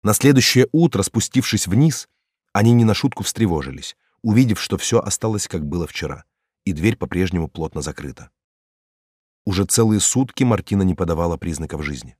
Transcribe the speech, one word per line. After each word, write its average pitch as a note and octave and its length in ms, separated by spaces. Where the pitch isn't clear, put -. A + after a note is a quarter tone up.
На G#2+ 100
следующее B2+ 600
утро, D3+ 300
спустившись - 640
вниз, C3 400
они A2+ 220
не A#2+ 100
на A2 80
шутку - 300
встревожились, D#2+ 720
увидев, A2+ 400
что - 160
всё A2+ 240
осталось, G#2+ 480
как D#2+ 160
было D#2+ 220
вчера, C#2+ 380
и F#2+ 80
дверь G2 240
по-прежнему F2+ 500
плотно D#2 320
закрыта. D2 480
Уже G2 180
целые G#2+ 360
сутки B2+ 440
Мартина G2+ 380
не F#2 120
подавала E2+ 440
признаков D#2 440
жизни. C#2+ 380